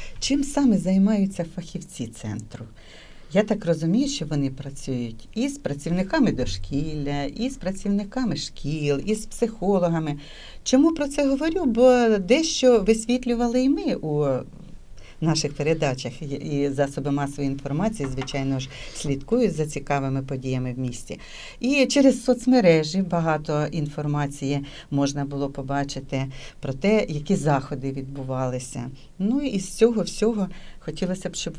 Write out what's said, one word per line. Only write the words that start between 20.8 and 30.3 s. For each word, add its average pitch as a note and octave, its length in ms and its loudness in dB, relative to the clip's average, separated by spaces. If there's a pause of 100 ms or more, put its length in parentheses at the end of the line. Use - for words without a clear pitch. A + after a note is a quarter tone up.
І C4 260 4
через C4+ 380 6
соцмережі F#3+ 800 4
багато D#3+ 680 0
інформації D3 920 -2 (260)
можна C#3 340 0
було C#3+ 240 -4
побачити C3+ 760 -4 (340)
про C3+ 140 -4
те, G#3 360 2
які D3+ 260 0
заходи C#3 560 0
відбувалися. C3 1000 -6 (280)
Ну A#3+ 220 0
і B3+ 180 -2
з - 100 -6
цього A3 320 4
всього G#3 460 -2 (320)